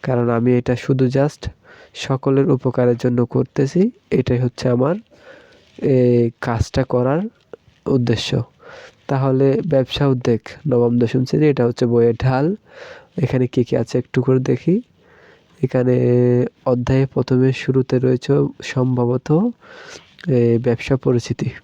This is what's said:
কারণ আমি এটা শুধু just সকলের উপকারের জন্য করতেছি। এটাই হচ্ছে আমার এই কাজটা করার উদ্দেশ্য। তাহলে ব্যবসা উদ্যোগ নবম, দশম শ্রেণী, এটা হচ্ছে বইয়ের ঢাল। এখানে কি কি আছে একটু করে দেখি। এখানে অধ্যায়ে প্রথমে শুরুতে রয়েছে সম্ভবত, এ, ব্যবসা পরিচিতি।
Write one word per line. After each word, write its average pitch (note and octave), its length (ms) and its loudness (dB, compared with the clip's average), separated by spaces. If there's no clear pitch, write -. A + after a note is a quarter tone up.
কারণ A#2+ 280 0
আমি A#2+ 280 2
এটা A#2+ 180 -2
শুধু C3 320 -2
just C#3 400 -2
সকলের C3+ 560 -2
উপকারের B2 460 0
জন্য A#2+ 300 0
করতেছি। C#3 640 0
এটাই B2+ 280 0
হচ্ছে B2 300 -2
আমার C3 280 0
এই B2 520 2
কাজটা B2+ 440 -2
করার C3 360 0
উদ্দেশ্য। A#2+ 560 -2
তাহলে C3+ 600 0
ব্যবসা C#3 400 0
উদ্যোগ B2 340 0
নবম, A#2+ 300 2
দশম B2+ 260 0
শ্রেণী, D3 220 0
এটা C3+ 200 2
হচ্ছে A#2+ 200 0
বইয়ের A#2 280 4
ঢাল। C3 420 0
এখানে B2+ 300 0
কি A#2+ 180 0
কি B2+ 120 -2
আছে B2 220 -2
একটু B2+ 240 -2
করে C3 180 2
দেখি। C3+ 400 0
এখানে B2+ 320 2
অধ্যায়ে C3 400 0
প্রথমে C3 460 0
শুরুতে C3 460 -2
রয়েছে B2+ 340 0
সম্ভবত, B2+ 880 0
এ, A#2+ 340 2
ব্যবসা B2 340 -2
পরিচিতি। - 540 -2